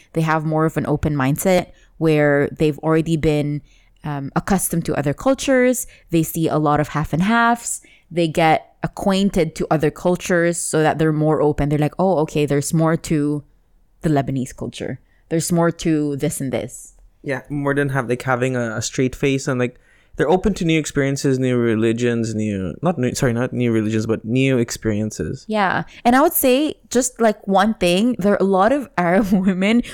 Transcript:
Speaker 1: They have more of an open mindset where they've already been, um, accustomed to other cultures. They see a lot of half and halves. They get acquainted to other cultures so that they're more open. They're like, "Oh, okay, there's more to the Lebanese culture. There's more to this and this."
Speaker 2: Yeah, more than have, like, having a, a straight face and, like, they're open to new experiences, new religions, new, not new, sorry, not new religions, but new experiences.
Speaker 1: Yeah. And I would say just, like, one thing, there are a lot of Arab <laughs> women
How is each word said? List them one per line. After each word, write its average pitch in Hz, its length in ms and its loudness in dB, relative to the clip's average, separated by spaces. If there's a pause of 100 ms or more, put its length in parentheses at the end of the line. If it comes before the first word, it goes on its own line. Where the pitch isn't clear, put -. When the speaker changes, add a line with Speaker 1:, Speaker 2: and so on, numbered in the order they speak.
(120)
Speaker 1:
They 165 100 -2
have 156 220 0
more 156 220 0
of 156 100 -2
an 147 100 -4
open 151 280 0
mindset 147 560 0 (280)
where 147 520 2
they've 151 300 0
already 160 360 0
been, 147 460 0 (420)
um, 143 300 -8
accustomed 170 520 0
to 151 120 -2
other 143 160 0
cultures. 254 720 0 (240)
They 165 140 2
see 160 240 -2
a 151 100 0
lot 147 220 2
of 147 80 0
half 151 240 -4
and 156 100 0
halves. 233 600 0 (280)
They 165 160 0
get 160 560 2
acquainted 190 760 0
to - 140 -4
other 156 220 2
cultures 170 640 0
so - 240 0
that 151 160 2
they're 160 140 2
more 151 280 2
open. 147 280 0
They're 147 100 0
like, 147 220 0
"Oh, 185 260 2
okay, 151 200 -2
there's 139 280 -2
more 160 220 2 (140)
to 147 340 -2 (580)
the 160 80 0
Lebanese 135 460 -2
culture. - 420 -8 (320)
There's 165 220 -2
more 170 180 2 (160)
to 151 300 0
this 143 260 -4
and 131 100 -6
this." - 420 -8 (280)
Speaker 2:
Yeah, 131 260 -6
more 143 300 -2
than 139 160 0
have, 127 160 -2
like, 123 160 -2
having 127 300 0
a, 113 200 -4
a 113 60 -6
straight - 320 -2
face 139 320 -2
and, 127 160 -2
like, 123 160 -4 (380)
they're 139 120 0
open 185 240 2
to 185 140 -4
new 160 120 2
experiences, 139 600 -2
new 127 180 0
religions, 113 800 0
new, 101 480 -4
not 165 160 0
new, 127 160 -2
sorry, 123 180 0
not 120 220 -2
new 120 180 0
religions, 110 320 0
but 110 220 -2
new 131 320 0
experiences. 107 920 -6
Speaker 1:
Yeah. 202 360 -2 (200)
And 240 100 4
I 269 60 4
would 330 140 2
say 277 400 2 (160)
just, - 280 -2
like, 220 200 2 (100)
one 196 320 2
thing, 190 380 2
there 202 160 2
are - 80 0
a 196 80 2 (100)
lot 220 120 4
of 277 260 -4
Arab 180 340 2
<laughs> 185 160 2
women 196 320 2 (140)